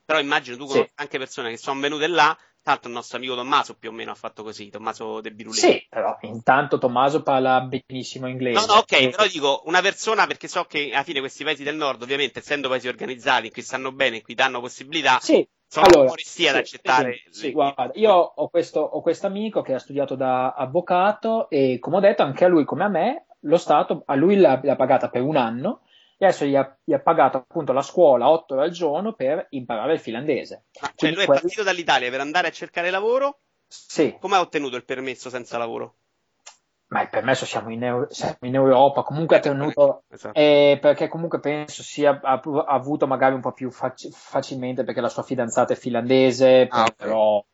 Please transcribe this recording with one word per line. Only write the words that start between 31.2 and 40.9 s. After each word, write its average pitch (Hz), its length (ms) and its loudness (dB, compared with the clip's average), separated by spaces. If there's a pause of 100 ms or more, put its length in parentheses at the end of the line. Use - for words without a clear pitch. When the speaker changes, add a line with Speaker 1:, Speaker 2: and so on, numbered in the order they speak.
Speaker 1:
è - 0 -
Speaker 2:
quello 165 60 0
Speaker 1:
partito 165 320 2
dall'Italia 165 480 0
per 131 100 -4
andare 165 280 -2
a 156 40 -4
cercare 175 380 -6
lavoro? 240 500 -2 (260)
Speaker 2:
Sì. - 520 -4
Speaker 1:
Come 196 180 0
ha 180 40 6
ottenuto 147 360 -4
il 123 80 -10
permesso 131 460 -10
senza 123 280 -10
lavoro? 117 360 -8 (920)
Speaker 2:
Ma 104 140 -4
il - 60 -6
permesso - 380 -2
siamo 110 240 -8
in 113 120 -8
Eu-, 123 280 -2
siamo - 320 -8
in 127 120 -6
Europa, 135 480 4
comunque 160 340 2
ha - 40 4
tenuto, 143 680 0
Speaker 1:
Esatto. - 220 -18
Speaker 2:
eh, 143 500 6
perché 151 280 2